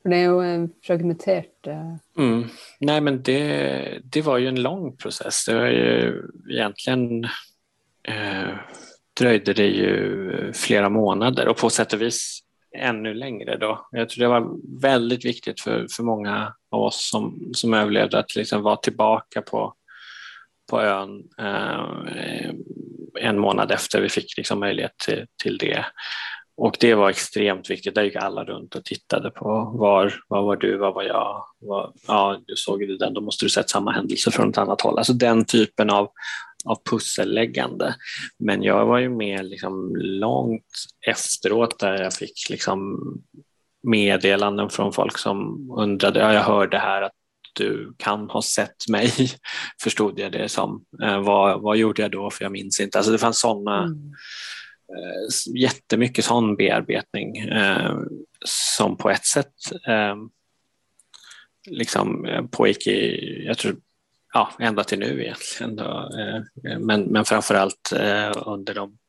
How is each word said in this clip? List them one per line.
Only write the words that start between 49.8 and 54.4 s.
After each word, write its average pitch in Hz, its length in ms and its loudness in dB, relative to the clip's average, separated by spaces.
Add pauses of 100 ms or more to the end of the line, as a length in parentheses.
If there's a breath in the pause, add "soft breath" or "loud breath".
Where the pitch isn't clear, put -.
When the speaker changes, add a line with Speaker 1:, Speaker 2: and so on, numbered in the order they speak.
Speaker 2:
förstod 104 360 0
jag 98 120 -4
det 107 180 -4
som. 104 360 -4 (180)
Eh, 98 180 2
vad, 101 400 6
vad 107 160 2
gjorde 107 240 4
jag 104 100 0
då? 101 180 -6
För - 160 -8
jag 98 60 -6
minns 98 280 -4
inte. 104 180 0
Alltså 104 140 4
det 113 60 6
fanns 113 220 2
såna, 104 440 0
Speaker 1:
Mm. 147 300 -6 (840 loud breath)